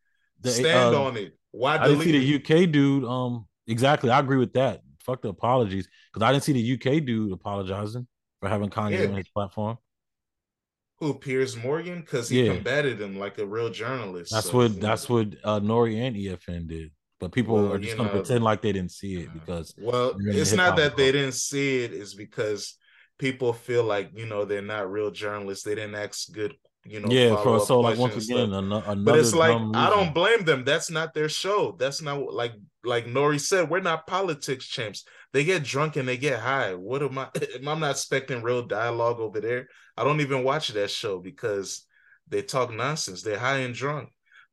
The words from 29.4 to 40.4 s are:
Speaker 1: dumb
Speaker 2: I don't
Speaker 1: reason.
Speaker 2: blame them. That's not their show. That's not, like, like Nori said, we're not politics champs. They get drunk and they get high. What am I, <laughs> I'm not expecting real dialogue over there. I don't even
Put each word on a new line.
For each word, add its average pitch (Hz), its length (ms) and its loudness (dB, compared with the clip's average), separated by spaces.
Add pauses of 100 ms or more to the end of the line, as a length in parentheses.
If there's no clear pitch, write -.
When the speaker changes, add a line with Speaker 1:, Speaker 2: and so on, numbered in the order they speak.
Speaker 1:
dumb 110 160 -2
Speaker 2:
I 147 160 4
don't 202 160 4
Speaker 1:
reason. 151 80 -4
Speaker 2:
blame 202 300 4
them. 139 200 2
That's 151 260 0
not 160 240 -4
their 156 140 0
show. 165 500 -2
That's 131 240 -2
not, 143 300 -6
like, 120 200 -4 (320)
like 117 220 -2
Nori 143 340 2
said, 175 300 2
we're 180 100 0
not 165 260 -2
politics 156 600 -4
champs. - 380 -8 (280)
They 139 120 2
get 170 200 0
drunk 143 320 -2
and 131 120 -4
they 127 80 -2
get 127 240 -2
high. 120 340 -2
What 107 280 -6
am 135 160 -4
I, 131 160 -8
<laughs> 127 320 -6
I'm 156 140 -4
not 143 120 -2
expecting 135 500 -4
real 120 200 0
dialogue 117 580 -2
over 107 200 -6
there. 123 280 -4 (280)
I 117 80 -2
don't 151 160 2
even 135 240 -2